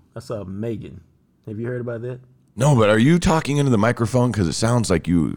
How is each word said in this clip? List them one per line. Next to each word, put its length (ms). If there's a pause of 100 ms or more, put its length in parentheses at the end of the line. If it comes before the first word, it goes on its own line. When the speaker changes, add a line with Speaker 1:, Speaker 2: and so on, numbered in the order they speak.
(140)
Speaker 1:
I 60
saw 240
Megan. 560 (460)
Have 120
you 80
heard 140
about 220
that? 180 (360)
Speaker 2:
No, 200
but 140
are 80
you 200
talking 380
into 140
the 80
microphone? 540
'Cause 140
it 60
sounds 380
like 180
you, 280